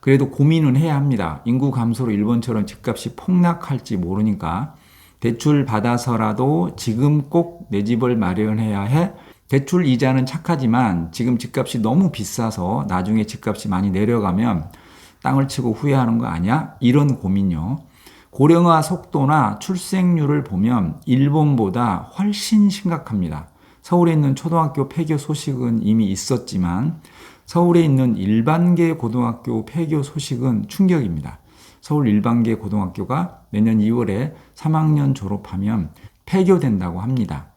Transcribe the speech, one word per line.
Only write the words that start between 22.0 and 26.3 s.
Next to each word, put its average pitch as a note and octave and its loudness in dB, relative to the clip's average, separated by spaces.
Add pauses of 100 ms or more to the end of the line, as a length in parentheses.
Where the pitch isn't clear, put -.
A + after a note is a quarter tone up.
훨씬 G#3 2
심각합니다. G#2 -4 (320)
서울에 E3+ 2
있는 C#3+ 2
초등학교 D#3 -2
폐교 D#3 -2
소식은 B2+ -2
이미 G#2+ 2
있었지만 G2 -2 (460)